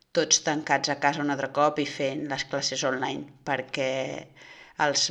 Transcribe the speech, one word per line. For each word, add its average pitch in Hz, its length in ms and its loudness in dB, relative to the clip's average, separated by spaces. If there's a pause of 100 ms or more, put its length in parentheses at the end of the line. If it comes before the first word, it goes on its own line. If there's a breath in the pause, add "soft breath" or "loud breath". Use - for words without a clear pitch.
(140)
tots 156 280 4
tancats 147 480 2
a 139 80 0
casa 147 240 2
un 147 80 0
altre 139 240 -2
cop 151 240 4
i 143 80 0
fent 143 400 -4
les 139 240 -4
classes 139 340 -2
online, 135 460 -2 (160)
perquè 135 800 -4 (560 loud breath)
els 143 280 2